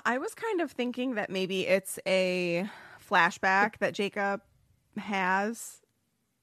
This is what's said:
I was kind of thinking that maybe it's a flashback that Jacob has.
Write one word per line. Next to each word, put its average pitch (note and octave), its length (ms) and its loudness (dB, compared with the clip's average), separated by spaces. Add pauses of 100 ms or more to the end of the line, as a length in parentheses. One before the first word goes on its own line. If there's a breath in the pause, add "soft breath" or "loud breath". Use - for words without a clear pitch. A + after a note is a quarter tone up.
I A#3+ 120 0
was F4+ 160 -6
kind A4 260 -2
of D#4 100 -2
thinking B3 460 -4
that G3+ 120 -4
maybe F#3 380 -2
it's F#3+ 400 2
a F3+ 600 2 (420 loud breath)
flashback F#3+ 680 4
that F#3 140 0
Jacob G3+ 460 -2 (560)
has. G3 840 -2 (640)